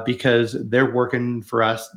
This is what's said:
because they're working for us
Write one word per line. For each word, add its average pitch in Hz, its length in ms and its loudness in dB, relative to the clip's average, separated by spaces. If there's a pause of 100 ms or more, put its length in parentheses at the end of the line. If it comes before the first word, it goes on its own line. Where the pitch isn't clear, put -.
because 120 500 2 (140)
they're 123 240 2
working 123 500 -2
for 113 200 -2
us 113 340 -2